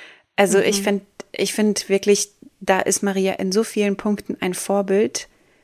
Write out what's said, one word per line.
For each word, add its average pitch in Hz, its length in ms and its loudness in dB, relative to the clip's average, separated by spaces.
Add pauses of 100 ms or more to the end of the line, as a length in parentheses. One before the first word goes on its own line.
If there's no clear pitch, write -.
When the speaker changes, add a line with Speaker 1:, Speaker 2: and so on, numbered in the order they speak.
(360)
Speaker 1:
Also 196 240 4
ich 202 200 2
Speaker 2:
Mhm. 196 40 -6
Speaker 1:
find, 202 200 -2 (340)
ich 196 160 -2
find 214 360 0
wirklich, 202 420 2 (280)
da 190 200 2
ist - 240 0
Maria 190 300 0
in 190 180 -4
so 214 120 2
vielen 208 340 -2
Punkten - 440 -4
ein 185 120 -2
Vorbild. 196 760 -2 (360)